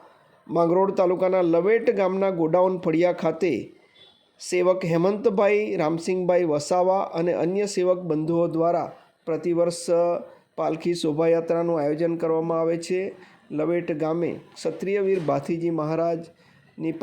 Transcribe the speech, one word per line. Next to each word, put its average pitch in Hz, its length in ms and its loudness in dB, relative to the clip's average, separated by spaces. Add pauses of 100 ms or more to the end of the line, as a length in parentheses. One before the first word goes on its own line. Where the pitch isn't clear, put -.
(480)
માંગરોળ 170 440 2
તાલુકાના 185 540 2
લવેટ 180 500 4
ગામના 190 360 0
ગોડાઉન 180 480 2
ફળિયા 170 420 2
ખાતે 160 320 0 (880)
સેવક 180 440 0
હેમંતભાઈ 202 800 2 (120)
રામસિંહભાઈ 175 680 0
વસાવા 180 560 0 (100)
અને 170 220 0
અન્ય 185 320 -2
સેવક 180 380 0
બંધુઓ 165 420 0
દ્વારા 165 420 0 (340)
પ્રતિવર્ષ 170 600 -2 (720)
પાલખી 160 400 -2
શોભાયાત્રાનું 165 840 0
આયોજન 156 380 0
કરવામાં 165 440 0
આવે 165 180 0
છે. 180 220 -4 (480)
લવેટ 165 480 -2
ગામે 160 340 -2 (220)
ક્ષત્રિય 185 500 -4
વીર 190 180 2
ભાથીજી 165 520 -2
મહારાજની 160 1300 -4